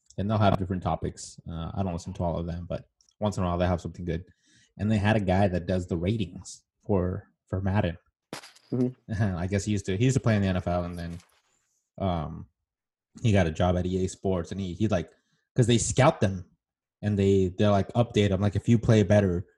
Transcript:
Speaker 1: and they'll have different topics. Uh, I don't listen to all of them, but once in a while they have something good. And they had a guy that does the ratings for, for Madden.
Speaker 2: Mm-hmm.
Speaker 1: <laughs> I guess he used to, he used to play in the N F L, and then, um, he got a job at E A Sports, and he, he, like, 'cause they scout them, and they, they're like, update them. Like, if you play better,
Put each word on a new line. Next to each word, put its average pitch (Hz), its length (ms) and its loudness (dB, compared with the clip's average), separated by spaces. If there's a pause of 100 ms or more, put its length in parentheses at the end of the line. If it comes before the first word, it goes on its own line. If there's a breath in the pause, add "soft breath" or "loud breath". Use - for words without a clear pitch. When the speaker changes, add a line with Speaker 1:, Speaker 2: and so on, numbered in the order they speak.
(180)
Speaker 1:
and 98 120 -4
they'll 110 80 0
have 101 200 4
different 92 260 -4
topics. - 560 -6 (100)
Uh, 82 260 -8
I 98 80 -2
don't 92 100 -2
listen 90 200 -8
to - 100 -6
all 82 140 -2
of 85 80 -4
them, 85 240 -8
but - 160 -8 (340)
once 104 180 -2
in 98 60 0
a 90 40 0
while 87 100 0
they 87 100 2
have 87 140 0
something 87 240 -10
good. 85 180 -4 (540)
And 107 140 -2
they 110 60 2
had 104 180 2
a 113 40 2
guy 95 280 4
that 87 200 -2
does 92 200 0
the 90 100 -2
ratings 90 640 -6 (240)
for, 92 420 -2 (220)
for 92 120 -4
Madden. 95 360 -2 (760)
Speaker 2:
Mm-hmm. 123 520 -4
Speaker 1:
<laughs> 92 140 -2
I 87 100 -4
guess 98 180 -2
he 107 80 -2
used 101 140 -4
to, 92 100 -2
he 117 80 0
used 131 100 2
to 127 60 0
play 110 140 2
in 101 60 2
the 98 60 0
N 92 100 0
F 90 100 -6
L, 87 160 -2
and 87 140 -10
then, 85 200 -10 (800)
um, 82 460 -4 (760)
he 110 120 2
got 95 140 4
a 78 40 -2
job 90 240 0
at 90 100 -2
E 92 200 -2
A 90 40 -4
Sports, 92 420 -4
and 92 100 -6
he, 90 120 -6
he, 104 140 -2
like, 90 220 -2 (460)
'cause 120 120 4
they 120 100 6
scout 127 440 2
them, 95 240 -2 (560)
and 104 180 0
they, 98 380 4
they're 104 140 4
like, 98 220 2
update 107 360 2
them. 92 100 0
Like, 101 160 0
if - 140 -2
you 117 100 6
play 107 240 6
better, 95 420 4 (120)